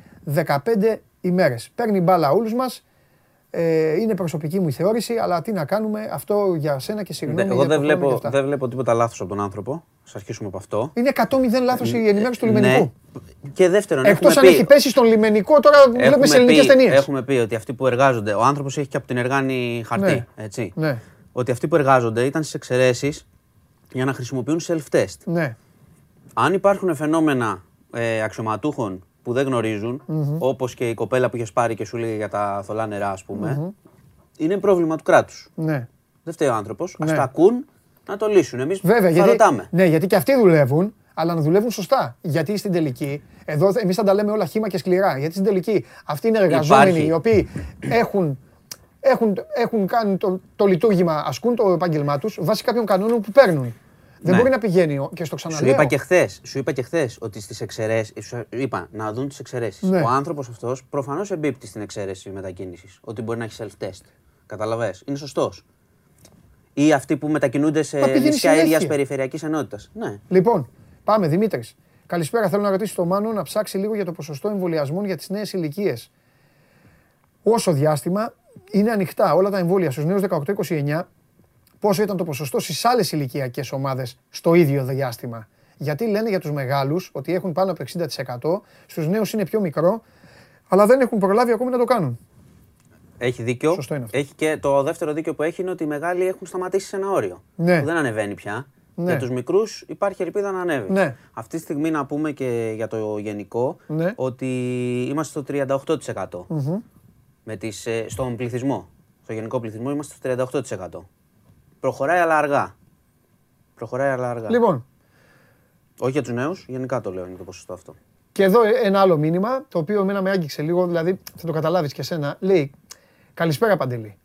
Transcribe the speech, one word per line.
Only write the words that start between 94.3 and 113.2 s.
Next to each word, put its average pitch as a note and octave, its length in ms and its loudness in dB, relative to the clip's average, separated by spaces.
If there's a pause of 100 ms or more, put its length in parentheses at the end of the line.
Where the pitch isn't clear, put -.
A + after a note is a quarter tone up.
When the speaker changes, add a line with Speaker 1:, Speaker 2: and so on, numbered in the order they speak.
Speaker 2:
και D#3 260 -2
το C#3 220 2
δεύτερο D#3+ 300 -4
δίκιο D#3 220 -6
που D3 80 -6
έχει E3+ 200 -4
είναι F#3 80 -4
ότι E3+ 140 -8
οι - 20 -4
μεγάλοι E3+ 400 -4
έχουν F#3 200 -6
σταματήσει F#3 400 -4
σε G3+ 100 -10
ένα G3 140 -4
όριο, G#2 320 -4 (140)
Speaker 1:
Ναι. E3+ 240 2
Speaker 2:
που B2+ 60 -4
δεν E3 100 -2
ανεβαίνει G#2+ 380 -2
πια. G#2 320 -10 (280)
Speaker 1:
Ναι. E3+ 100 -6
Speaker 2:
Για F3 140 0
τους B2 120 -4
μικρούς E3+ 560 -2
υπάρχει F#3+ 360 -4
ελπίδα G3 280 -4
να F#3+ 100 -6
ανέβει. D3 320 -4
Speaker 1:
Ναι. F3+ 240 0 (160)
Speaker 2:
Αυτή - 240 -12
τη D#3+ 60 -8
στιγμή D#3+ 280 -4
να D3 160 -4
πούμε D3+ 260 -4
και A#2 420 -4
για A2 140 -6
το G#2+ 300 -6
γενικό, G#2+ 580 -6 (100)
Speaker 1:
Ναι. E3 300 -4
Speaker 2:
ότι C3 300 -6 (640)
είμαστε D3+ 220 -6
στο D3+ 100 -8
τριάντα C#3 320 -4
οκτώ C#3 240 -2
τοις - 100 -12
εκατό. F#2 400 -10
Speaker 1:
Μμμ. D#3 300 -4 (640)
Speaker 2:
Με A2 120 -12
τις, - 300 -10
ε, A2+ 220 -4
στον B2+ 280 -6
πληθυσμό. A#2+ 520 -6 (340)
Στο - 100 -14
γενικό A2+ 280 -6
πληθυσμό A#2 300 -8
είμαστε C#3+ 240 -8
στο - 80 -20
τριάντα B2+ 200 -4
οκτώ B2+ 180 -4
τοις B2+ 100 -12
εκατό. E2+ 380 -12 (720)
Προχωράει, C#3 380 -2
αλλά E3 200 2
αργά. C#3 380 0 (960)